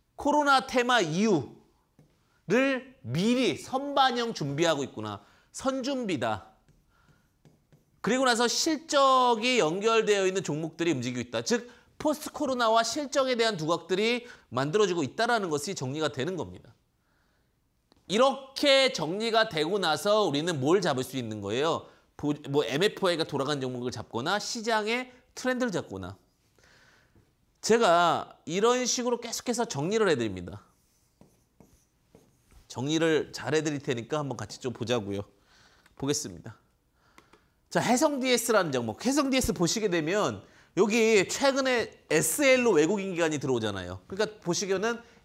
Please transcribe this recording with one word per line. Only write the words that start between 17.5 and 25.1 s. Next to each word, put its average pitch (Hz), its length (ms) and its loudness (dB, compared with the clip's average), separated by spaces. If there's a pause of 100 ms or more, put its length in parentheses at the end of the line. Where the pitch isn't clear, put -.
이렇게 262 840 2
정리가 214 560 0
되고 160 300 -2
나서 190 440 0
우리는 156 360 -2
뭘 160 220 4
잡을 139 220 0
수 135 140 -8
있는 110 240 -8
거예요? 123 460 -2 (280)
보-, 147 180 -4 (160)
뭐 147 140 2
엠에프아이가 175 640 0
돌아간 143 360 -4
종목을 127 300 -6
잡거나 127 480 -6
시장의 226 720 -4 (240)